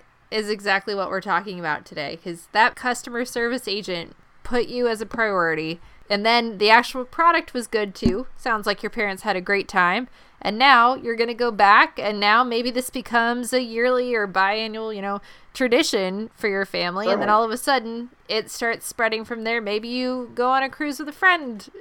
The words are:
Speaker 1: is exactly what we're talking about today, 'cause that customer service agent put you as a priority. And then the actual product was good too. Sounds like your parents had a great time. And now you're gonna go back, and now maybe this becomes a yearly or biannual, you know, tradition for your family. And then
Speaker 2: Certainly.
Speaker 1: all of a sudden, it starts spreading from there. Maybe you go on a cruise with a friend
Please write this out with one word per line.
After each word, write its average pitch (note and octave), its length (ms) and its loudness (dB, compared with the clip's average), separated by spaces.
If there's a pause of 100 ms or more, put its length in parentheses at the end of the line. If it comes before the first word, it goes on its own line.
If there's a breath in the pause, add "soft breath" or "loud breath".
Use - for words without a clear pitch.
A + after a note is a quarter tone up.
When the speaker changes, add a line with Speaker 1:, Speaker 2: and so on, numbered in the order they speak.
(320)
Speaker 1:
is G#3+ 180 -4
exactly G3+ 460 -2
what F#3+ 160 -2
we're F#3+ 100 -4
talking F#3 380 -4
about D#3+ 260 -4
today, D#3+ 380 -8
'cause E3+ 300 -12
that A3+ 220 6
customer B3 500 -6
service A#3+ 420 -4
agent F#3 480 -6 (280)
put B3 260 0
you B3 180 0
as A3 140 -2
a A3+ 40 -6
priority. E3+ 760 0 (300 soft breath)
And G3+ 160 0
then A3+ 320 2
the G#3 140 4
actual A#3+ 340 4
product E4 480 2
was A#3+ 140 -4
good G#3 260 -2
too. A3+ 320 -4 (120)
Sounds A3 280 -4
like G#3 160 -2
your G#3+ 80 -6
parents G3+ 320 -4
had G#3+ 140 0
a F3+ 60 -2
great G3 260 -2
time. F#3+ 400 2 (360 soft breath)
And G#3 140 -2
now B3+ 380 6
you're A#3 200 -4
gonna A#3 200 -2
go A#3+ 160 0
back, G#3+ 480 4
and G#3 200 -4
now G#3+ 240 6
maybe A#3+ 280 -2
this B3 180 -4
becomes A#3+ 640 -2
a B3+ 80 2
yearly B3 540 0
or G#3 120 0
biannual, G#3+ 680 -2
you G3 60 -8
know, G3+ 200 -4 (320 loud breath)
tradition A3 800 0
for - 140 -4
your G3 180 0
family. F3 400 -4
And G#3+ 160 0
then A#3 60 0
Speaker 2:
Certainly. G#3 60 4
Speaker 1:
all A3 100 4
of A3+ 80 -2
a A3+ 60 -4
sudden, A#3+ 520 -2 (180)
it G#3+ 220 -4
starts - 380 -4
spreading A3 360 -2
from A3+ 200 -10
there. A3+ 180 0
Maybe G#3+ 260 -4
you B3+ 460 -4
go B3 160 0
on C4+ 140 4
a C4+ 60 -2
cruise D4 280 -6
with D4+ 100 -10
a D4+ 60 -8
friend D4+ 560 0 (120)